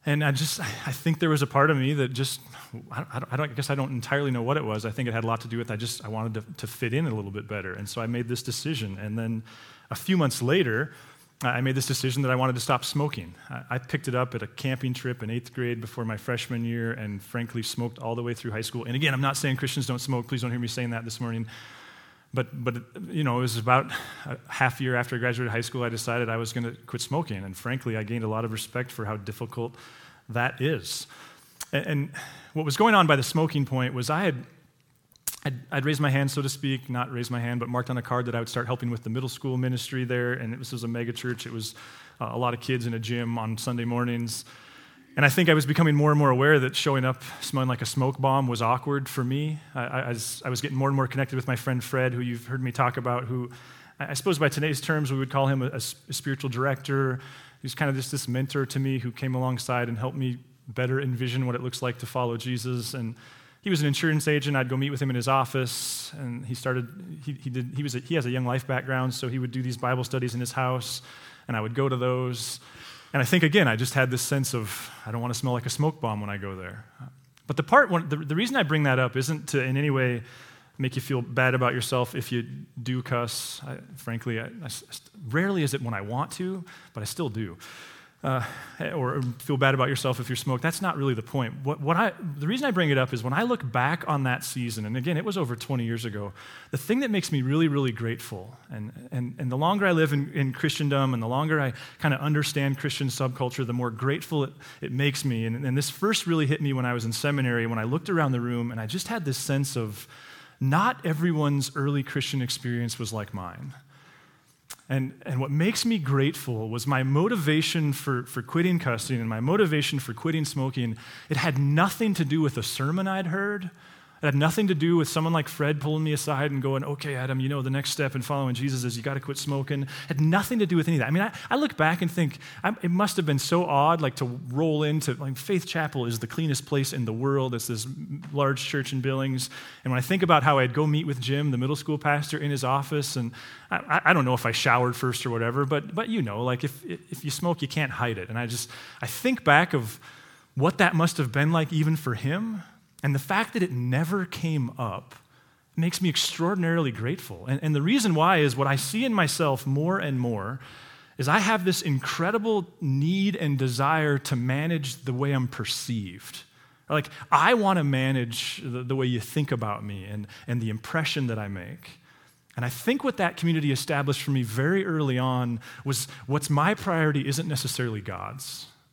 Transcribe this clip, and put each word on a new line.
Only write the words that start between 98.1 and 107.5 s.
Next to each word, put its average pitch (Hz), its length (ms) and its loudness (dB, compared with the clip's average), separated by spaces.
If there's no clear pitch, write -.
and, 107 220 -10
and, 123 260 -4
and 131 100 -2
the 123 60 -2
longer 190 320 2
I 180 60 6
live 160 180 4
in, 143 220 0
in 139 180 0
Christendom 139 600 2
and 117 100 -2
the 113 60 -2
longer 151 320 2
I 131 100 0
kinda 143 180 4
understand 143 580 2
Christian 143 300 -2
subculture, 127 580 -2
the 117 60 -4
more 123 180 0
grateful 139 540 0
it, 131 80 -4
it - 100 -6
makes 139 320 2
me. 117 220 0
And, 117 200 -2
and 131 120 2
this 143 120 0
first - 380 0
really 160 180 4
hit 143 160 2
me 143 120 0
when 127 120 0
I 123 60 0
was 117 140 -2
in 113 80 -2
seminary, 127 540 2